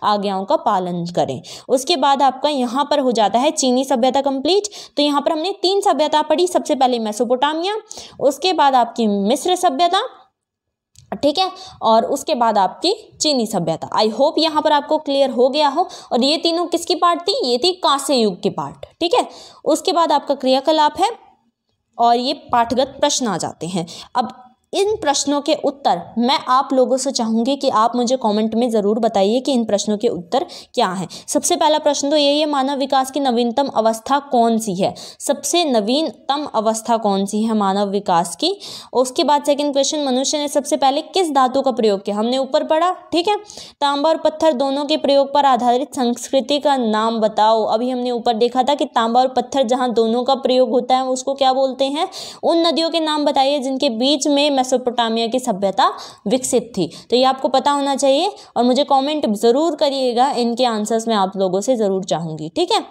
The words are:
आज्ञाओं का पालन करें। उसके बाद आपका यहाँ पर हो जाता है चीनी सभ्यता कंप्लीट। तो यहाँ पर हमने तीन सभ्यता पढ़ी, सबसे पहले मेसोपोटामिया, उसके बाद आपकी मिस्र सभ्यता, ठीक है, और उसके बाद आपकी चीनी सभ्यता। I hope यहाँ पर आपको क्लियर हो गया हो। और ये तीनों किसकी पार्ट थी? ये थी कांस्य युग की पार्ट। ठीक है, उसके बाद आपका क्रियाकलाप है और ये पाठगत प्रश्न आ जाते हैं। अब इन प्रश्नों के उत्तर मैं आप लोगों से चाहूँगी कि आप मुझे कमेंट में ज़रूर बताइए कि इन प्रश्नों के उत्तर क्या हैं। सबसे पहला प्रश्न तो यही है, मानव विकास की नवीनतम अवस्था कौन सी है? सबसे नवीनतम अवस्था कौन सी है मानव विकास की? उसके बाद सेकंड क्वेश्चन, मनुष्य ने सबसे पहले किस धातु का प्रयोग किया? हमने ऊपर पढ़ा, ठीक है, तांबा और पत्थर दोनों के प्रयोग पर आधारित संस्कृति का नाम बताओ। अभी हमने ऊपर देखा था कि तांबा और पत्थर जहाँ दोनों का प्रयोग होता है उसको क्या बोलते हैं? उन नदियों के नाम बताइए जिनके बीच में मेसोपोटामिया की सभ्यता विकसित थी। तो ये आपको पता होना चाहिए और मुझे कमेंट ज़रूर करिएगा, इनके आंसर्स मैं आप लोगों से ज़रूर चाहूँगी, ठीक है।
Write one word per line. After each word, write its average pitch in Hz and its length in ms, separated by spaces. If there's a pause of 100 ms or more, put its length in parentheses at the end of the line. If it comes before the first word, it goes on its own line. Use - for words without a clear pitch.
आज्ञाओं 196 420
का 285 120
पालन 180 480
करें। 170 380 (260)
उसके 269 280
बाद 277 260
आपका 262 260
यहाँ 269 420
पर 294 80
हो 254 140
जाता 214 260
है 294 120
चीनी 262 340
सभ्यता 262 360
कंप्लीट। 277 420 (340)
तो 294 60
यहाँ 294 180
पर 302 120
हमने 330 300
तीन 392 180
सभ्यता 302 420
पढ़ी, 311 240
सबसे 302 280
पहले 254 240
मेसोपोटामिया, 254 760 (460)
उसके 285 320
बाद 285 220
आपकी 233 320
मिस्र 208 500
सभ्यता, 349 420 (1200)
ठीक 294 160
है, 370 120 (320)
और 226 220
उसके 285 300
बाद 226 240
आपकी 254 600
चीनी 269 260
सभ्यता। 160 420 (100)
I 220 80
hope 269 320
यहाँ 311 240
पर 302 100
आपको 294 260
क्लियर 277 320
हो 240 180
गया 285 200
हो। 330 200 (240)
और 240 120
ये 294 120
तीनों 339 300
किसकी 339 280
पार्ट 349 260
थी? 392 300
ये 240 80
थी 359 140
कांस्य 302 420
युग 214 280
की 190 80
पार्ट। 156 360 (140)
ठीक 339 140
है, 381 140 (360)
उसके 311 280
बाद 320 200
आपका 285 220
क्रियाकलाप 285 640
है 403 120 (880)
और 240 180
ये 247 160
पाठगत 262 680
प्रश्न 285 260
आ 190 100
जाते 156 300
हैं। 175 200 (280)
अब 233 340 (240)
इन 403 220
प्रश्नों 285 440
के 294 140
उत्तर 202 640
मैं 254 200 (100)
आप 262 240
लोगों 254 240
से 269 140
चाहूँगी 226 460
कि 269 120
आप 220 280
मुझे 247 200
कमेंट 220 380
में 233 160
ज़रूर 214 280
बताइए 214 420
कि 277 120
इन 233 120
प्रश्नों 208 340
के 233 100
उत्तर 247 380 (280)
क्या 226 140
हैं। 180 200 (180)
सबसे 330 300
पहला 302 220
प्रश्न 285 320
तो 311 60
यही 285 240
है, 311 60
मानव 277 300
विकास 262 340
की 294 100
नवीनतम 240 460
अवस्था 226 520
कौन 233 400
सी 220 160
है? 185 200 (240)
सबसे 330 460
नवीनतम 269 880
अवस्था 220 420
कौन 196 300
सी 214 160
है 220 120
मानव 202 340
विकास 190 480
की? 381 200 (360)
उसके 254 320
बाद 285 200
सेकंड 294 280
क्वेश्चन, 277 320
मनुष्य 269 340
ने 294 100
सबसे 285 280
पहले 277 260
किस 349 300
धातु 262 300
का 262 80
प्रयोग 220 340
किया? 208 120
हमने 240 220
ऊपर 269 260
पढ़ा, 320 280
ठीक 349 360
है, 415 80 (440)
तांबा 285 280
और 320 80
पत्थर 320 360
दोनों 269 320
के 302 120
प्रयोग 277 380
पर 285 120
आधारित 247 480
संस्कृति 254 640
का 277 180
नाम 226 440
बताओ। 214 440
अभी 226 260
हमने 247 200
ऊपर 240 240
देखा 240 280
था 277 120
कि 294 100
तांबा 233 360
और 262 80
पत्थर 262 340
जहाँ 247 300
दोनों 226 320
का 269 100
प्रयोग 254 360
होता 247 260
है 262 80
उसको 262 300
क्या 269 180
बोलते 262 320
हैं? 294 240 (340)
उन 330 240
नदियों 330 240
के 330 100
नाम 302 240
बताइए 285 340
जिनके 269 300
बीच 262 400
में 285 320
मेसोपोटामिया 233 640
की 233 120
सभ्यता 208 540 (340)
विकसित 202 500
थी। 180 140 (200)
तो 233 60
ये 254 80
आपको 262 240
पता 277 220
होना 277 260
चाहिए 277 360 (240)
और 233 80
मुझे 254 200
कमेंट 277 500
ज़रूर 262 400
करिएगा, 269 560
इनके 240 340
आंसर्स 226 440
मैं 226 80
आप 190 200
लोगों 190 240
से 254 160
ज़रूर 196 280
चाहूँगी, 160 440
ठीक 349 240
है। 392 180